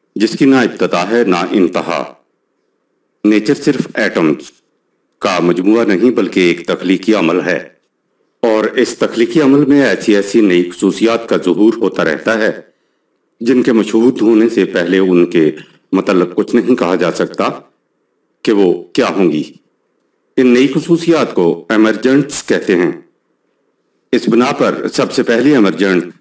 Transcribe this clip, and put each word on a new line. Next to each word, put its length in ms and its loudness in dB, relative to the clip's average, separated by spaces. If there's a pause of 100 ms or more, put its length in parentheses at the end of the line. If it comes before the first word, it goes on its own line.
(160)
जिसकी 300 0
ना 180 4
इब्तदा 400 -2
है 240 0
ना 260 -2
इंतहा। 600 -2 (1120)
नेचर 300 2
सिर्फ 460 -4
एटम्स 520 -2 (680)
का 180 -2
मजमूआ 460 2
नहीं 260 2
बल्कि 380 0
एक 220 -4
तख्लीकी 420 0
अमल 280 0
है, 180 -2 (840)
और 240 0 (120)
इस 200 -2
तख्लीकी 400 0
अमल 260 4
में 160 4
ऐसी 340 0
ऐसी 260 0
नई 220 2
खसूसियात 640 -2
का 80 0
ज़ुहूर 380 2
होता 280 -2
रहता 320 -2
है 160 -2 (920)
जिनके 320 2
मशहूद 480 2
होने 280 4
से 160 0
पहले 340 0
उनके 540 2 (400)
मतलब 400 0
कुछ 220 -4
नहीं 200 2
कहा 200 -2
जा 180 0
सकता 360 -4 (960)
कि 60 0
वो 440 0
क्या 120 0
होंगी। 360 0 (920)
इन 100 2
नई 200 4
खसूसियात 640 0
को 400 -2
emergents 720 0
कहते 340 -2
हैं। 180 0 (1200)
इस 160 -2
बिना 220 2
पर 360 -2
सबसे 360 -2
पहली 300 2
emergent 680 0